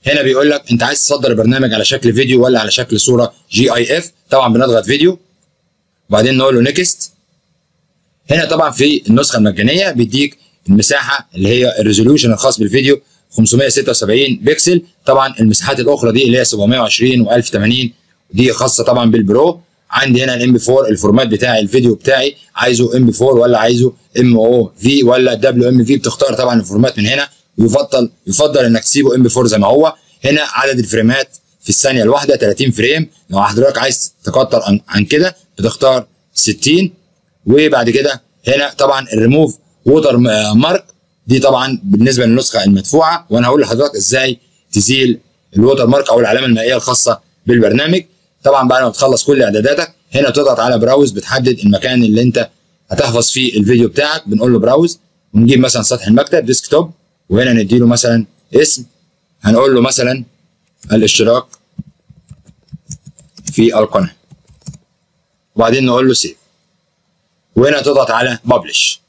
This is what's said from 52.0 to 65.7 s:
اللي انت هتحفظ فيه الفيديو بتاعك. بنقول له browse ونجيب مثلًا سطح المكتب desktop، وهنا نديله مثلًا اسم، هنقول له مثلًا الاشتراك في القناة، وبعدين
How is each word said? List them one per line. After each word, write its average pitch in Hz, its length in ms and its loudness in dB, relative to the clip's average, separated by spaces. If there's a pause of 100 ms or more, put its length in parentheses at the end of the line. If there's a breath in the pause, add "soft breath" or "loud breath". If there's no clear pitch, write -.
اللي 110 200 2
انت 120 280 0 (400)
هتحفظ 120 400 -2
فيه 120 300 -4
الفيديو 117 280 2
بتاعك. 147 400 -4
بنقول 110 240 0
له 113 60 2
browse 143 420 0 (340)
ونجيب 120 260 4
مثلًا 123 220 -2
سطح 120 240 -4
المكتب 117 400 2
desktop، 156 460 -2 (360)
وهنا 123 240 0
نديله 117 340 2
مثلًا 117 400 0 (280)
اسم، 135 300 0 (580)
هنقول 127 320 2
له 123 60 2
مثلًا 127 440 -2 (680)
الاشتراك 110 520 0 (2000)
في 110 260 0
القناة، 175 360 -2 (1400)
وبعدين 117 300 2